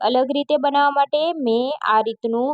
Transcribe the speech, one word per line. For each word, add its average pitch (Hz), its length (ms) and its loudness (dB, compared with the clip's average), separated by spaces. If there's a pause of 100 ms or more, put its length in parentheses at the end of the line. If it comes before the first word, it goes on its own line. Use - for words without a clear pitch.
અલગ 254 280 0
રીતે 285 260 0
બનાવવા 285 340 2
માટે 302 500 0
મેં 233 200 0 (220)
આ 220 180 4
રીતનું 233 480 -2